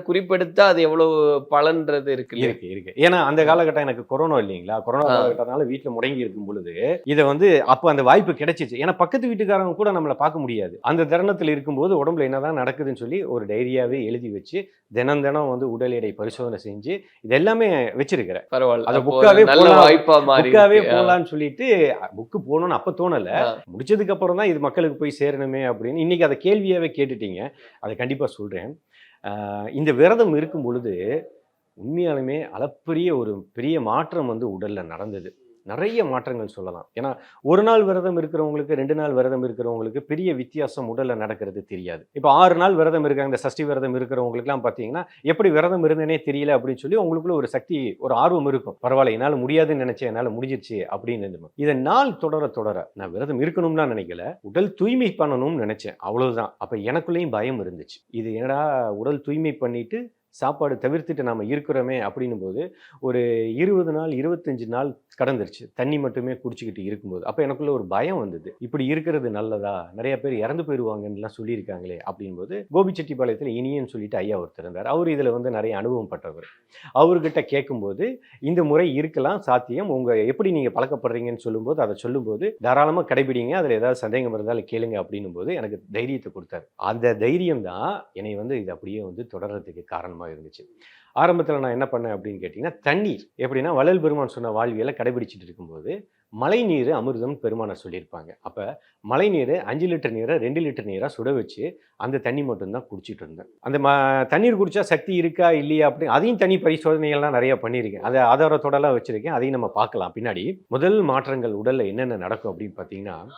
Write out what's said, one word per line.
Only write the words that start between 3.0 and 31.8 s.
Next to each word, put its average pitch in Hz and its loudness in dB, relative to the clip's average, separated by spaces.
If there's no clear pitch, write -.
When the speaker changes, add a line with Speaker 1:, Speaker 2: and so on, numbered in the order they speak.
Speaker 2:
அந்த 151 4
காலகட்டம் 151 4
எனக்கு 120 -4
கொரோனா 147 0
இல்லைங்களா? 98 -2
கொரோனா 127 0
Speaker 1:
ஆ. - 2
Speaker 2:
காலகட்டத்தினால 123 0
வீட்டுல 131 -6
முடங்கி 127 -2
இருக்கும் 104 -6
பொழுது 101 -4
இதை 147 4
வந்து 156 6
அப்ப 135 4
அந்த 139 4
வாய்ப்பு 175 8
கிடைச்சிச்சு. 147 -4
ஏன்னா 180 0
பக்கத்து 233 0
வீட்டுக்காரங்க 190 0
கூட 208 2
நம்மளை 156 0
பார்க்க 156 0
முடியாது. 107 -4
அந்த 160 2
தருணத்துல 170 0
இருக்கும்போது 143 0
உடம்புல 156 0
என்னதான் 143 -2
நடக்குதுன்னு 135 -4
சொல்லி 147 -6
ஒரு 120 -4
டைரியாவே 123 -2
எழுதி 120 -6
வச்சு 127 -8
தினம் 139 0
தினம் 143 0
வந்து 127 -4
உடல் 123 -2
எடை 110 -4
பரிசோதனை 113 -8
செஞ்சு 104 -10
இது 113 0
எல்லாமே 220 4
வச்சிருக்கிறேன். 117 -2
Speaker 1:
பரவாயில்ல. 127 2
Speaker 2:
அதை 139 4
Speaker 1:
அப்போ 139 2
Speaker 2:
புக்காவே 196 10
Speaker 1:
ஒரு 220 12
நல்ல 147 10
Speaker 2:
போடலாம், - 12
Speaker 1:
வாய்ப்பா 156 10
மாறி 131 6
Speaker 2:
புக்காவே 202 10
Speaker 1:
இருக்கு. 208 6
ஆ. - 6
Speaker 2:
போடலாம்னு 175 4
சொல்லிட்டு 151 -2
புக்கு 117 -8
போகணும்னு 160 2
அப்ப - -4
தோணல. 151 -2
Speaker 1:
ஆ. 117 -2
Speaker 2:
முடிச்சதுக்கு 185 0
அப்புறம் 180 0
தான் 208 2
இது 160 0
மக்களுக்கு 147 0
போய் 147 -4
சேரணுமே 135 -2
அப்படின்னு 123 -2
இன்னைக்கு 170 4
அதை 135 0
கேள்வியாவே 185 2
கேட்டுட்டீங்க. 113 -4
அதை 107 -8
கண்டிப்பா 135 -4
சொல்றேன். 101 -10
ஆ, 101 -8
இந்த 151 2
விரதம் 180 6
இருக்கும் 156 -2
பொழுது 120 -4
உண்மையாலுமே 143 -4